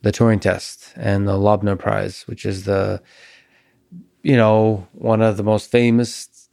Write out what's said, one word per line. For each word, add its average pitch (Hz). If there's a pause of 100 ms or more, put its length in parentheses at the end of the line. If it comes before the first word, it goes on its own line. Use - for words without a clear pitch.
the 104
Turing 113
test -
and 101
the 98
Loebner 101
Prize, 101
which -
is 98
the, 98 (1200)
you 143
know, 110
one 110
of 110
the 101
most 107
famous 120